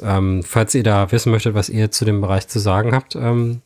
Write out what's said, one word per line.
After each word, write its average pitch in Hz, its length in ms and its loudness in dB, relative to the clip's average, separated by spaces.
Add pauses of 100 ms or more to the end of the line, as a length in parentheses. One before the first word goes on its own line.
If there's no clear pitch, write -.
ähm, 95 380 0
falls 110 320 0
ihr 123 80 2
da 101 280 2
wissen 117 200 2
möchtet, 110 240 0
was 101 140 -2
ihr 107 200 0
zu - 160 -2
dem 104 160 0
Bereich 95 280 -2
zu 107 100 -4
sagen 104 340 2
habt, 131 220 -2
ähm, 120 500 -2